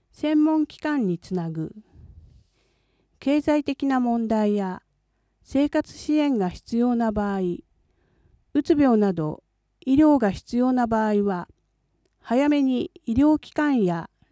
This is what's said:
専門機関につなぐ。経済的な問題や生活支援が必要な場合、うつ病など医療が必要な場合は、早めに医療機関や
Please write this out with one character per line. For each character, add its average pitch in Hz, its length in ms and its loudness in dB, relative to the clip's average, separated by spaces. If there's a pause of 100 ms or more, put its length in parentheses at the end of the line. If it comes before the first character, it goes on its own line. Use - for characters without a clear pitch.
(120)
専 302 340 0
門 311 200 2
機 - 120 -20
関 294 300 -2
に 175 100 -2
つ - 160 -12
な 165 180 -4
ぐ。 160 240 -8 (1400)
経 294 220 0
済 294 240 0
的 277 200 -6
な 262 140 0
問 233 300 -2
題 214 260 0
や 190 260 -6 (640)
生 285 240 0
活 302 240 -4
支 - 240 -4
援 294 220 0
が 185 120 0
必 - 280 -8
要 240 180 0
な 226 160 0
場 202 240 -4
合、 196 40 -4 (1120)
う 294 100 0
つ 320 160 2
病 254 180 4
な 202 140 2
ど 156 320 -6 (420)
医 262 100 2
療 294 240 6
が 208 120 2
必 - 240 -10
要 254 160 0
な 247 160 0
場 220 220 0
合 208 140 2
は、 185 260 -4 (720)
早 269 260 0
め 294 140 2
に 262 300 -2 (140)
医 226 80 -4
療 294 240 4
機 - 140 -12
関 285 320 0
や 170 260 -4 (220)